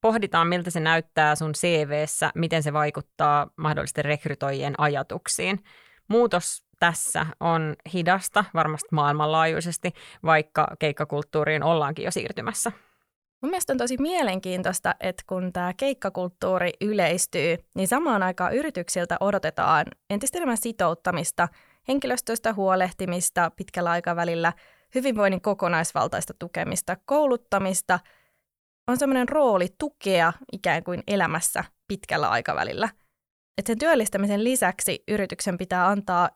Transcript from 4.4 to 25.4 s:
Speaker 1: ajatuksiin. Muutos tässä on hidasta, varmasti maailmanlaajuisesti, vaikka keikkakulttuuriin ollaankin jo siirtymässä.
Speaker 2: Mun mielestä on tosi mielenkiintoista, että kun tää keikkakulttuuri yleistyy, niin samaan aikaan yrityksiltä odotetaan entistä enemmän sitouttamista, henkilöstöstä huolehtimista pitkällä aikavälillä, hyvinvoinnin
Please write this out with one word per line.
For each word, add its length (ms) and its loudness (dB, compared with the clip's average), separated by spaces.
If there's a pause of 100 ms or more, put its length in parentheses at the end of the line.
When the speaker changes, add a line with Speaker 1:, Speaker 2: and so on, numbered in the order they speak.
Speaker 1:
ajatuksiin. 840 -2 (440)
Muutos 580 2 (140)
tässä 460 0 (140)
on 360 0 (180)
hidasta, 600 0
varmasti 380 -2
maailmanlaajuisesti, 1040 0 (300)
vaikka 440 4 (120)
keikkakulttuuriin 840 0
ollaankin 420 0
jo 60 -2
siirtymässä. 600 -4 (680)
Speaker 2:
Mun 80 -4
mielestä 240 -2
on 40 0
tosi 200 -2
mielenkiintoista, 1000 -2
että 280 -6
kun 260 -4
tää 200 -4
keikkakulttuuri 1000 -2 (100)
yleistyy, 760 2 (180)
niin 120 -2
samaan 360 2
aikaan 300 0
yrityksiltä 680 -2
odotetaan 680 2 (240)
entistä 280 -4
enemmän 200 -2
sitouttamista, 920 -2 (400)
henkilöstöstä 680 -2
huolehtimista 1000 0
pitkällä 360 -4
aikavälillä, 640 0 (420)
hyvinvoinnin 460 2